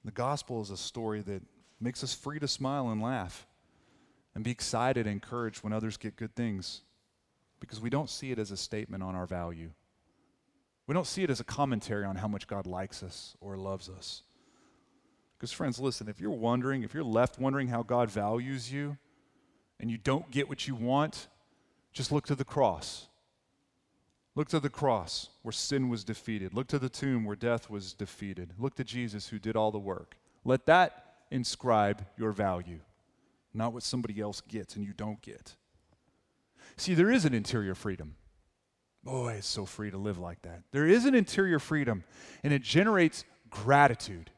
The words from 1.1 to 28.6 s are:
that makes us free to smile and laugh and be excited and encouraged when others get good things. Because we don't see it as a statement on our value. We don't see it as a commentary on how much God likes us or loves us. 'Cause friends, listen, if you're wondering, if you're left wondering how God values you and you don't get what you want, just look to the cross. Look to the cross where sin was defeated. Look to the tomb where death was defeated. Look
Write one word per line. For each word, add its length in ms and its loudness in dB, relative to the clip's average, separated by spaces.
that 200 -8
makes 240 -4
us 100 -4
free 240 -8
to 80 -4
smile 440 -2
and 120 -2
laugh 420 -4
and 80 -6
be 80 -2
excited 540 0
and 80 -2
encouraged 500 -6
when 80 -2
others 240 -2
get 180 -10
good 220 -10
things. 460 -4
Because 200 -12
we 100 -4
don't 200 -2
see 200 -10
it 80 -2
as 120 -4
a 60 -8
statement 460 -8
on 120 -6
our 120 -4
value. 440 -6
We 80 -2
don't 120 0
see 160 -4
it 80 0
as 100 0
a 40 -8
commentary 600 -2
on 120 -4
how 120 -4
much 180 -6
God 200 -6
likes 360 -8
us 380 -14
or 160 -12
loves 320 -6
us. 340 -14
'Cause 140 -8
friends, 260 -2
listen, 300 -2
if 120 -12
you're 100 -2
wondering, 520 0
if 120 -8
you're 100 -4
left 340 4
wondering 300 0
how 140 -2
God 280 2
values 640 -4
you 240 -6
and 120 -4
you 80 -2
don't 320 0
get 180 0
what 180 -6
you 80 -4
want, 540 0
just 200 -4
look 140 2
to 80 0
the 100 -2
cross. 640 0
Look 140 0
to 120 2
the 100 0
cross 600 0
where 100 -8
sin 360 0
was 160 -2
defeated. 500 -6
Look 140 -2
to 100 0
the 100 -2
tomb 360 -2
where 120 -4
death 320 0
was 240 -8
defeated. 680 -10
Look 180 -4